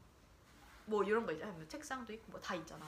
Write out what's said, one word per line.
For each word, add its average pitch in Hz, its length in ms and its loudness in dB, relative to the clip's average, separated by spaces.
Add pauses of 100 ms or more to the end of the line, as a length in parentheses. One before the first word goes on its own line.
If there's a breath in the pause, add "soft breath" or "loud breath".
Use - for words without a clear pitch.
(880)
뭐 208 180 6
이런 220 200 6
거 170 80 2
있잖아. 190 200 -4
뭐 160 160 -10
책상도 262 440 -6
있고 220 200 -12
뭐 - 80 -10
다 - 160 -2
있잖아. 160 320 -8